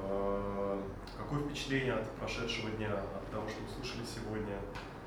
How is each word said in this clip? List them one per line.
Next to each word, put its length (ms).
А, 760
какое 240
впечатление 520
от 180
прошедшего 600
дня, 220
от 380
того, 160
что 180
услышали 400
сегодня? 500